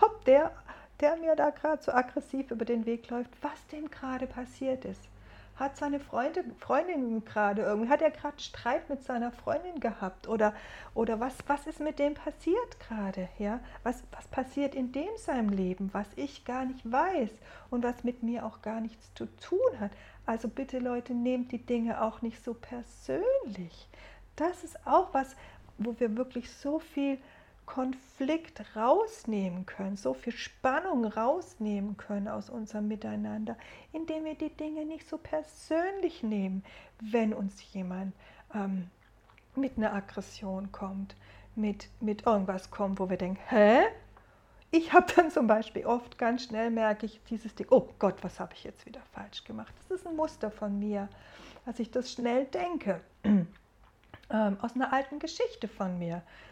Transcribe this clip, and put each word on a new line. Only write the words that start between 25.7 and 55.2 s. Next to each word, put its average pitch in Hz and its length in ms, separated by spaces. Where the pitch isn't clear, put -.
wo 226 220
wir 220 180
wirklich 254 340
so 294 280
viel 277 380
Konflikt 262 960
rausnehmen 214 920
können, 196 320
so 254 160
viel 240 200
Spannung 277 720
rausnehmen 214 920
können 202 300
aus 214 220
unserem 214 380
Miteinander, 214 680
indem 320 340
wir 311 100
die 311 160
Dinge 311 340
nicht 311 240
so 311 80
persönlich 339 1080
nehmen, 196 400
wenn 220 320
uns - 400
jemand, 185 400
ähm, 190 360
mit 269 220
einer 214 160
Aggression 196 800
kommt, 196 440
mit, 208 340
mit 214 240
irgendwas 196 460
kommt, 196 280
wo 185 100
wir 185 80
denken, 185 300
„Hä?“ 220 320
Ich 330 220
hab 349 220
dann 330 160
zum 247 160
Beispiel 214 380
oft, 240 320
ganz 247 260
schnell 226 260
merke 220 360
ich - 240
dieses 220 260
Ding, - 140
„Oh - 180
Gott, 190 240
was - 160
hab 185 140
ich - 100
jetzt - 220
wieder 247 160
falsch 202 320
gemacht?“ 220 280
Das 370 120
ist - 80
ein 330 80
Muster 311 360
von 202 260
mir, 202 300
dass 240 140
ich 226 120
das 247 200
schnell 247 340
denke, 320 540
<clears throat> - 120
ähm, - 1400
aus 240 140
einer 254 180
alten 277 260
Geschichte 320 480